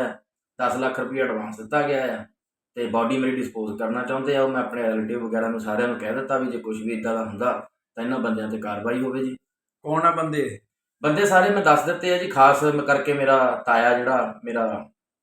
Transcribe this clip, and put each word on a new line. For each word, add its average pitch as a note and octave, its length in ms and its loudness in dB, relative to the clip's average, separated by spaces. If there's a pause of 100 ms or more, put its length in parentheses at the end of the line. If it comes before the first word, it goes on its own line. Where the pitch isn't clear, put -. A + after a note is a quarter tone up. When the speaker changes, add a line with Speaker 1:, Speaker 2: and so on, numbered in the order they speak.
Speaker 1:
ਆ, A#2 120 -6 (460)
ਦਸ B2 140 0
ਲੱਖ C3 240 -4
ਰੁਪਈਆ C3 240 -2
ਐਡਵਾਂਸ G#2+ 340 -4
ਦਿੱਤਾ C#3+ 240 -2
ਗਿਆ C#3 240 0
ਆ, A2 200 -6 (500)
ਤੇ A#2+ 100 -4
ਬਾਡੀ A#2 320 0
ਮੇਰੀ C3 180 0
ਡਿਸਪੋਜ਼ G#2+ 440 -6
ਕਰਨਾ A#2 240 -2
ਚਾਹੁੰਦੇ C3+ 320 -2
ਆ। C3+ 80 4
ਉਹ C3+ 60 2
ਮੈਂ B2+ 120 -2
ਆਪਣੇ A#2 220 -4
ਰਿਲੇਟਿਵ A2 440 -2
ਵਗੈਰਾ A2+ 200 -2
ਨੂੰ, A2+ 120 -4
ਸਾਰਿਆਂ A2 280 -2
ਨੂੰ A2+ 120 -4
ਕਹਿ G#2+ 140 -4
ਦਿੱਤਾ C3+ 240 -2
ਵੀ B2+ 140 -2
ਜੇ A#2 60 -6
ਕੁਛ A2 240 -8
ਵੀ A2+ 120 -4
ਇੱਦਾਂ A2+ 200 -4
ਦਾ A2 120 -2
ਹੁੰਦਾ, G#2+ 420 -4 (280)
ਤਾਂ A#2 80 -6
ਇਹਨਾਂ B2 160 -2
ਬੰਦਿਆਂ A2 280 -2
ਤੇ A2 100 -6
ਕਾਰਵਾਈ G#2+ 420 -4
ਹੋਵੇ C3 240 -2
ਜੀ। B2+ 120 -6 (480)
Speaker 2:
ਕੌਣ D#3 180 0
ਆ E3+ 100 4
ਬੰਦੇ? D3+ 480 -2 (440)
Speaker 1:
ਬੰਦੇ D3+ 220 4
ਸਾਰੇ F#3+ 240 6
ਮੈਂ G3+ 120 2
ਦੱਸ D3 220 6
ਦਿੱਤੇ F3 300 0
ਆ F3+ 40 2
ਜੀ, F3+ 100 -2
ਖਾਸ C#3+ 360 6
ਮ-, D3 180 2
ਕਰਕੇ C#3+ 320 2
ਮੇਰਾ C3+ 520 4
ਤਾਇਆ A#2+ 320 4
ਜਿਹੜਾ, B2 460 0
ਮੇਰਾ A2+ 460 -4 (340)